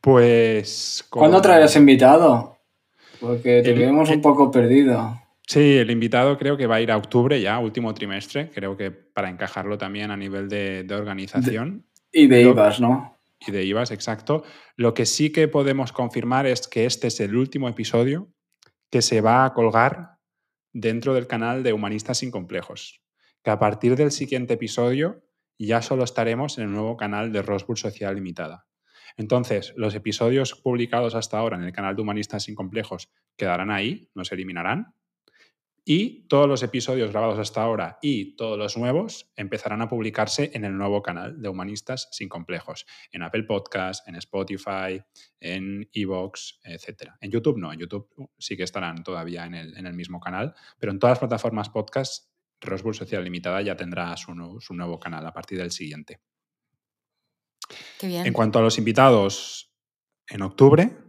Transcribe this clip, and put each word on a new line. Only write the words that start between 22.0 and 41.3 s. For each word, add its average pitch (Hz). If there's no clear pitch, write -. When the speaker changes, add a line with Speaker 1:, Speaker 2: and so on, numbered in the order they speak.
Speaker 1:
Sin 127
Complejos, -
que 113
a 104
partir 110
del 143
siguiente 127
episodio 123
ya 113
solo 127
estaremos 117
en 110
el 101
nuevo 110
canal 107
de 101
Rosbud 101
Sociedad 98
Limitada. 87
Entonces, 113
los 107
episodios 117
publicados 120
hasta 110
ahora 110
en 90
el 90
canal 95
de 113
Humanistas 104
Sin 107
Complejos 95
quedarán 92
ahí, 107
no 92
se -
eliminarán, 95
y 190
todos 143
los 127
episodios 120
grabados 107
hasta 107
ahora 101
y 117
todos 110
los 104
nuevos 135
empezarán 104
a 113
publicarse 123
en 107
el 98
nuevo 101
canal 90